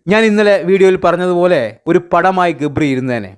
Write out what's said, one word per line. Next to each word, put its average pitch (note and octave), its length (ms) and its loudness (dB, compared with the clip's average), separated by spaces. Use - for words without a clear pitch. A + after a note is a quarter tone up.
ഞാൻ G#3+ 160 2
ഇന്നലെ G#3 400 2
വീഡിയോയിൽ F#3+ 320 2
പറഞ്ഞതുപോലെ F3 800 0
ഒരു F3 140 2
പടമായി F3+ 380 0
ഗബ്രി D3 340 -4
ഇരുന്നേനെ. B2 520 -4